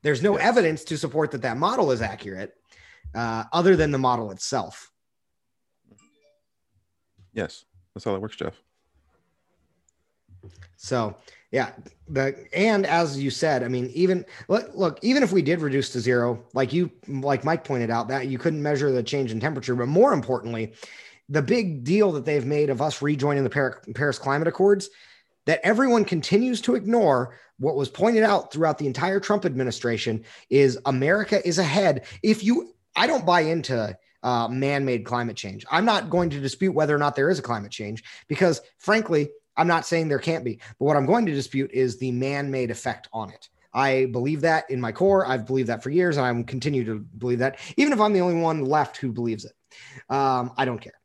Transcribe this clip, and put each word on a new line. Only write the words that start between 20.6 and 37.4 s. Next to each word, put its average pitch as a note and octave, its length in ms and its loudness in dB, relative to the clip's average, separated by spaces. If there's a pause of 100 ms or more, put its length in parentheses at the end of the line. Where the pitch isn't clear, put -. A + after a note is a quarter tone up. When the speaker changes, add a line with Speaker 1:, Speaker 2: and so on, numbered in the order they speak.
Speaker 1:
the C#3+ 120 0
big E3 420 -2
deal F#3+ 300 2
that C3+ 120 -6
they've D3 200 0
made D3 240 0
of B2+ 120 -2
us D3 200 -2
rejoining C#3+ 420 0
the B2 60 0
Par-, C3+ 340 -2 (100)
Paris C#3+ 240 -2
Climate D3 300 -2
Accords G3 420 2 (580)
that D#3 160 2
everyone A3+ 420 4
continues G#3+ 560 0
to B3 140 2
ignore, G3 600 2 (220)
what C3+ 180 0
was C3+ 140 -2
pointed A3 340 2
out G3+ 300 2
throughout D#3 240 2
the D3+ 80 -4
entire D#3+ 340 -2
Trump G3+ 260 0
administration, A#2+ 760 -2 (260)
is C3 360 6
America E3 640 0
is E3 100 0
ahead. E3+ 480 2 (160)
If G#3+ 220 2
you, B3+ 320 0 (200)
I A3+ 120 4
don't C4 180 0
buy F3 160 4
into, C#3 560 -2 (260)
uh, A#2+ 260 0
man-made C3 560 0
climate A#2+ 320 -4
change. F#2+ 340 -12
I'm F3+ 140 2
not G#3 240 0
going F3 220 0
to C#3+ 80 -6
dispute D3+ 340 -2
whether D3+ 200 2
or D3 60 2
not C#3+ 160 0
there C#3+ 140 2
is F3 100 0
a - 40 -8